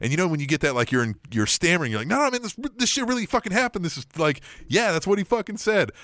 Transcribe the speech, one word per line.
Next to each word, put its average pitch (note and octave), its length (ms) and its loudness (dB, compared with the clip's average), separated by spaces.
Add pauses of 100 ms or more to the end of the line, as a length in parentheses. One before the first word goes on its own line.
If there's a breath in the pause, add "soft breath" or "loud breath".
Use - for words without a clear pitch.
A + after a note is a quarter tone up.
And A#2+ 80 -2
you D3 80 0
know F3+ 100 2
when D#3 100 0
you C#3+ 80 -4
get C#3+ 140 0
that, C#3+ 140 2
like, A#2+ 180 0
you're B2 100 4
in, A2 120 -2 (160)
you're G#2+ 160 2
stammering, E3+ 440 2
you're G#2+ 100 -2
like, A#2+ 80 -6
"No, A#3+ 100 0
no, C#4+ 120 2
man, B3 120 -4
this, A3 120 -8 (220)
this B3 140 0
shit B3+ 180 -2
really B3 160 -2
fucking A3 280 -2
happened. G#3+ 340 0
This D3+ 100 -4
is C3+ 80 -12 (140)
like, D#3 240 0 (260 loud breath)
yeah, G3 240 2
that's E3 140 0
what G3+ 100 4
he G3+ 80 -2
fucking A3 320 -2
said." G3+ 360 2 (120 loud breath)